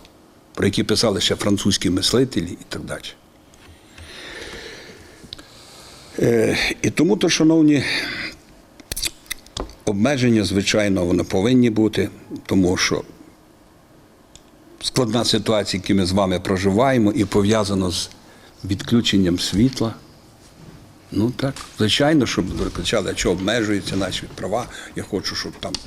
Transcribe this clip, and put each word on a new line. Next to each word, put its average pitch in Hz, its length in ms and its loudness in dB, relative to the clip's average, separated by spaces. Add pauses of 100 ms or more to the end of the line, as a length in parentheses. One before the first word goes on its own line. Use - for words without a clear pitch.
(540)
про 101 120 0
які 101 180 0
писали 104 380 0
ще - 140 0
французькі 98 540 0
мислителі 90 640 0
і - 180 -16
так - 120 -10
далі. - 220 -12 (3250)
Е, 117 380 2 (240)
і - 80 0
тому 180 280 2
то, 175 120 2
шановні, 156 540 4 (2000)
обмеження, 117 580 2
звичайно, 98 640 0
вони 87 180 2
повинні 120 460 4
бути, 107 400 2 (360)
тому 90 320 4
що - 260 -2 (1800)
складна 117 440 0
ситуація, 104 640 0
яку 104 120 4
ми 92 60 2
з 87 60 0
вами 92 280 2
проживаємо, 101 720 2
і 104 140 2
пов'язано 98 680 2
з - 180 -6 (540)
відключенням 95 760 0
світла. 113 560 0 (1160)
Ну 107 200 0
так, 135 220 -4 (240)
звичайно, 143 480 4
щоб 104 200 -2
ви - 240 -4
кричали, 92 420 -2
«А - 20 -4
чого 95 220 0
обмежуються 104 600 -2
наші 95 280 -4 (120)
права? 95 300 -4 (300)
Я - 80 -6
хочу, - 320 -6
щоб - 240 -8
там 92 140 -8 (140)